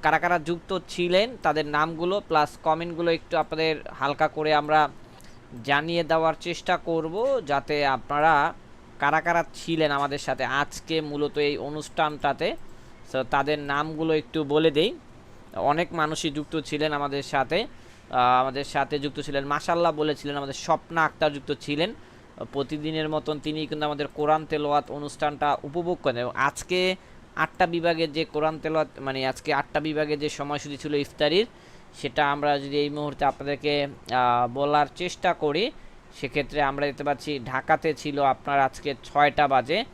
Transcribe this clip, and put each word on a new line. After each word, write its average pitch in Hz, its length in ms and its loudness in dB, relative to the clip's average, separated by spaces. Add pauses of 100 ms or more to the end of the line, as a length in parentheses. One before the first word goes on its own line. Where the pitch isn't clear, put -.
কারা 156 160 4
কারা 175 200 2
যুক্ত 170 400 -4 (100)
ছিলেন 185 540 2
তাদের 151 240 2
নামগুলো 160 600 0
প্লাস 151 340 2
কমেন্টগুলো 165 480 0
একটু 165 260 -2
আপনাদের 160 400 0 (220)
হালকা 143 300 2
করে 156 260 2
আমরা 151 340 4 (760)
জানিয়ে 160 400 2
দেওয়ার 160 360 2
চেষ্টা 175 360 -2
করব, 170 680 -2
যাতে 143 400 0
আপনারা 147 680 2 (440)
কারা 151 220 2
কারা 170 240 2 (100)
ছিলেন 156 360 0
আমাদের 143 280 -2
সাথে 131 260 -2
আজকে 143 560 -2
মূলত 147 380 -4
এই 147 200 0
অনুষ্ঠানটাতে। 151 1000 -2 (560)
So, 131 180 0
তাদের 143 280 2
নামগুলো 151 560 -2
একটু 156 300 -2
বলে 156 260 4
দেই। 170 240 2 (600)
অনেক 151 380 0
মানুষই 156 380 -2
যুক্ত 147 300 -6
ছিলেন 151 320 -2
আমাদের 143 300 -2
সাথে, 151 400 0
আহ, - 540 -10 (240)
আমাদের 131 240 -2
সাথে 143 340 -2
যুক্ত 139 220 -6
ছিলেন, 139 240 -4
মাশাআল্লাহ 165 480 0
বলেছিলেন 147 440 -2
আমাদের 139 180 -6
স্বপ্না 165 500 0
আক্তার 151 280 0
যুক্ত 143 280 -6
ছিলেন। 156 340 -2 (580)
প্রতিদিনের 151 560 -2
মতন 151 300 -2
তিনি 156 280 -4
কিন্তু 151 200 -4
আমাদের 147 280 -2
কোরআন 151 320 2
তেলাওয়াত 147 440 0
অনুষ্ঠানটা 147 720 -2
উপভোগ 170 400 -4
করেন 127 140 0
এবং 123 180 -4
আজকে 185 600 0 (400)
আটটা 160 300 2
বিভাগে 170 400 0
যে 156 180 -2
কোরআন 156 340 -2
তেলাওয়াত, 156 300 0 (120)
মানে 135 260 -2
আজকে 131 280 -2
আটটা 147 260 0
বিভাগে 151 360 0
যে 147 120 -2
সময়সূচি 147 480 -6
ছিল 147 180 -4
ইফতারির, 151 520 2 (480)
সেটা 143 380 0
আমরা 143 260 2
যদি 139 180 -4
এই 147 140 2
মুহূর্তে 147 340 -4
আপনাদেরকে, 143 600 0
আহ, 123 680 2
বলার 143 320 4 (100)
চেষ্টা 180 380 -2
করি, 156 360 0 (500)
সেক্ষেত্রে 143 420 -2
আমরা 139 240 0
দেখতে 143 180 -6
পাচ্ছি 143 400 -2
ঢাকাতে 139 500 2
ছিল 139 300 -2
আপনার 139 360 2
আজকে - 340 0 (100)
ছয়টা 147 440 4
বাজে 139 460 2